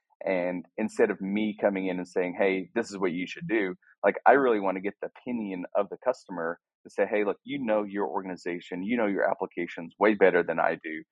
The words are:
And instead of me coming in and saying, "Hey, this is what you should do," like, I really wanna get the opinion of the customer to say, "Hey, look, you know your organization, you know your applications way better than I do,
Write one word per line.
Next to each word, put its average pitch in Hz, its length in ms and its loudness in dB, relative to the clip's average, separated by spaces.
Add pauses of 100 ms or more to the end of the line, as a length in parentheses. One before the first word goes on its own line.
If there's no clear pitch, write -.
(240)
And 90 420 -2 (120)
instead 110 320 0
of 95 100 -4
me 101 400 -2
coming 95 280 0
in 90 100 -2
and 87 100 -6
saying, 90 300 -2
"Hey, 95 380 0
this 110 160 -2
is 101 60 -10
what 92 140 0
you 87 160 -4
should 85 200 -12
do," 95 280 0 (300)
like, 101 200 4
I 113 80 10
really 123 260 4
wanna 95 220 -2
get 98 200 -4
the - 160 -8
opinion 101 480 -6 (100)
of 98 140 0
the 90 160 -10
customer 85 540 -4 (240)
to 107 80 -20
say, 98 160 0
"Hey, 104 160 0
look, 98 200 0
you 139 140 -6
know 110 260 0
your 101 240 -2
organization, 90 760 -6
you 117 140 0
know 110 100 2
your 98 200 2
applications 87 720 -6
way 107 140 4
better 90 300 6
than 82 160 -2
I 82 160 2
do, 80 360 -12